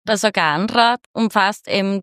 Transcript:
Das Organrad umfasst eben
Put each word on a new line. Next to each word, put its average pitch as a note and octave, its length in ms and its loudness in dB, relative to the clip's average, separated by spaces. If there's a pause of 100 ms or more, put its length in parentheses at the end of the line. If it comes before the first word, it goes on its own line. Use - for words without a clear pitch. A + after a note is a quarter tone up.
Das G#3+ 180 0
Organrad G#3 800 0 (100)
umfasst G#3+ 560 -2
eben G3 360 -2